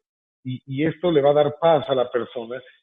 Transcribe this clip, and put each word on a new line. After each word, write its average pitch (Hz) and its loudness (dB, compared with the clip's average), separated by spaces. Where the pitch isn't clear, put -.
Y, 127 -10
y 139 -4
esto 160 -2
le 143 4
va 143 4
a 143 4
dar 147 2
paz 160 4
a 139 -2
la 123 0
persona 117 -8